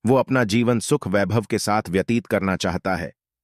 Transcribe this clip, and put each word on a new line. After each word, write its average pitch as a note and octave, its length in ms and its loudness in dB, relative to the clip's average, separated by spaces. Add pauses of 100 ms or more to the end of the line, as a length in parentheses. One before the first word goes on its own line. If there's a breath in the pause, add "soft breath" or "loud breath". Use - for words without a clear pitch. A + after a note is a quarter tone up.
वो B2+ 100 6
अपना B2+ 280 2
जीवन A2+ 360 2
सुख - 280 -2
वैभव G2+ 340 0
के G#2 160 -4
साथ G#2+ 300 -2
व्यतीत G#2 380 -2
करना F#2+ 300 -2
चाहता F2+ 400 -4
है, E2+ 160 -8 (320)